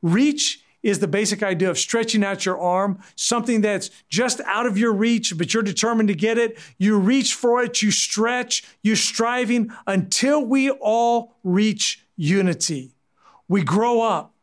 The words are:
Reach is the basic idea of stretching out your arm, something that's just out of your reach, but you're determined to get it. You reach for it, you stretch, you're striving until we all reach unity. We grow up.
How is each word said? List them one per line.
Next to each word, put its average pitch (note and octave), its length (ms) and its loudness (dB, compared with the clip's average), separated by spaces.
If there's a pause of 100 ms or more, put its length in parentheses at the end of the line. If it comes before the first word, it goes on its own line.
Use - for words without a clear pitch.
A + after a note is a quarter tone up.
Reach C4 600 0 (220)
is G3+ 160 0
the G3+ 80 0
basic G#3 360 -2
idea F#3+ 260 0
of - 80 -2
stretching A3+ 460 0
out G3 220 -4
your F#3 140 -2
arm, F#3 400 0 (160)
something A#3 460 0
that's G3+ 280 -2 (200)
just B3 320 0
out A3 240 -2
of G#3 120 0
your A3+ 160 2
reach, A3+ 440 0
but E3 160 -4
you're A3+ 100 0
determined A3 440 0
to G3+ 80 0
get G#3+ 220 0
it. A3+ 200 -2 (200)
You G#3 200 2
reach A3 360 2
for A#3+ 300 0
it, A#3+ 180 -4
you G#3 100 2
stretch, B3 720 -2 (180)
you're G#3+ 140 2
striving A#3 760 0 (160)
until B3 580 0
we C4+ 240 2
all A#3 760 0
reach G3+ 600 0 (100)
unity. E3 760 -2 (560)
We F#3+ 160 2
grow A3+ 380 2
up. F#3+ 420 -2